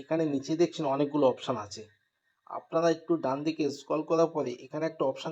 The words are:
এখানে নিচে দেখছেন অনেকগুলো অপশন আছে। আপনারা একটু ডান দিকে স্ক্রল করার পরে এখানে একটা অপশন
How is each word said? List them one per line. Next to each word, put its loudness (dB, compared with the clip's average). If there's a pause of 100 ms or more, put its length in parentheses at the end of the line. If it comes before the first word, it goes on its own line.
এখানে -2 (100)
নিচে -2
দেখছেন 2 (100)
অনেকগুলো 2
অপশন -4 (100)
আছে। -14 (760)
আপনারা 0
একটু -2 (120)
ডান 0 (100)
দিকে -2 (140)
স্ক্রল -2 (100)
করার 4
পরে -2 (140)
এখানে -6
একটা -4
অপশন -8